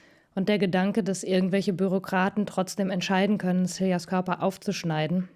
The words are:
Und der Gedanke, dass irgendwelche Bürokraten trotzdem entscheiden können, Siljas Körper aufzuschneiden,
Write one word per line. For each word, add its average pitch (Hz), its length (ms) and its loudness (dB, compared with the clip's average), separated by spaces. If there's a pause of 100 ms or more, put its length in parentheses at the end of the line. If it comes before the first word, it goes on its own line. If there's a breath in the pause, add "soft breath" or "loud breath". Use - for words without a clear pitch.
(360 loud breath)
Und 196 140 0
der 208 100 2
Gedanke, 196 440 2
dass 185 200 -4
irgendwelche 190 500 2
Bürokraten 190 720 0
trotzdem 185 440 -2
entscheiden 196 480 2
können, 185 280 0
Siljas 180 420 -2
Körper 185 360 -2
aufzuschneiden, 180 920 -2